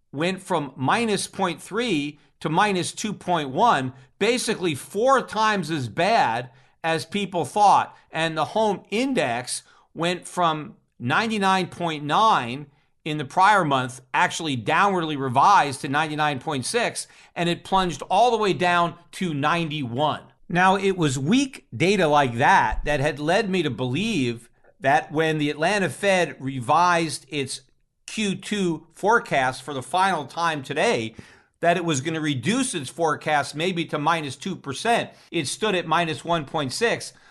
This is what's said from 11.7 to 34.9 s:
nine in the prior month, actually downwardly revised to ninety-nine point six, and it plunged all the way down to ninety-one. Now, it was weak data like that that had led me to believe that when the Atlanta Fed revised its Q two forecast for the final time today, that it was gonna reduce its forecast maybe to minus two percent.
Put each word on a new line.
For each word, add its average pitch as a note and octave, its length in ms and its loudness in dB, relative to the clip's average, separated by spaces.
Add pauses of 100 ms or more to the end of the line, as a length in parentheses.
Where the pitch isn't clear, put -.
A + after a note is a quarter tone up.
nine D3 640 2 (400)
in D3+ 120 -4
the D3 80 -4
prior F#3+ 380 4
month, C3 380 0 (120)
actually D#3+ 440 0
downwardly D#3+ 600 0
revised C#3+ 640 4
to D#3 60 -8
ninety-nine D3+ 520 -2
point C#3 260 -6
six, G#3 420 -4 (280)
and E3+ 120 -2
it E3+ 160 -4
plunged F#3 460 0
all A3+ 220 4
the A3+ 60 0
way G3+ 140 0
down F3 440 0 (160)
to F3 220 -4
ninety-one. D3 880 -2 (280)
Now, F#3 260 4
it F#3+ 200 0
was D3 220 0
weak B3 560 0
data F3 320 2
like C#3+ 300 4
that C#3+ 480 4
that D3 140 0
had C#3+ 200 -2
led F#3 320 0
me F#3 100 0
to D3 80 0
believe B2+ 800 -2 (300)
that D3+ 320 2
when D#3 260 0
the D3 140 0
Atlanta F3 380 0
Fed F3+ 500 0
revised D3+ 920 0
its C#3 320 -6 (460)
Q G3+ 280 -4
two F#3 600 -4
forecast D#3+ 680 0
for D3 140 -10
the C3 80 -6
final F3+ 420 0
time D#3+ 380 -4
today, C#3+ 500 -2 (460)
that F3 180 2
it F3 80 -4
was D3 160 0
gonna D#3+ 180 -4
reduce D#3 540 -2
its D3 160 -8
forecast D3+ 640 0
maybe E3 320 -4
to D#3 140 -4
minus D3+ 360 -2
two F#3+ 200 -8
percent. F3 560 -2 (180)